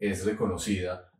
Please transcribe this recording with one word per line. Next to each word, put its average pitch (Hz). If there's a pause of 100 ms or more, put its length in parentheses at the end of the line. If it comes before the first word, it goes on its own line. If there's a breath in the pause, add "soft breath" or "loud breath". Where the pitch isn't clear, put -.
es 95
reconocida 95